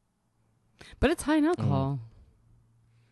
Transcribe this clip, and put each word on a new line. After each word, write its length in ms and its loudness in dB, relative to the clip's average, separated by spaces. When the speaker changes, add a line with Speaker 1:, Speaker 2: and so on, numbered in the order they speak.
Speaker 1:
But 100 4
it's 140 -2
high 140 0
in 80 2
Speaker 2:
Mm. 20 2
Speaker 1:
alcohol. 520 0